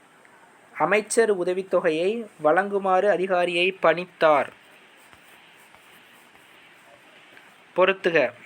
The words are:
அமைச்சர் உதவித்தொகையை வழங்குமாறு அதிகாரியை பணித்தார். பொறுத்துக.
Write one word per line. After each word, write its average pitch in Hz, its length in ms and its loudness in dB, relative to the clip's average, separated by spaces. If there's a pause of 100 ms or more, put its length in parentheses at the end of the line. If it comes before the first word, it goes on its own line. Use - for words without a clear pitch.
(760)
அமைச்சர் 208 600 0
உதவித்தொகையை 185 880 -2 (100)
வழங்குமாறு 190 720 0
அதிகாரியை 180 720 -2
பணித்தார். 160 680 0 (3250)
பொறுத்துக. 175 580 0 (120)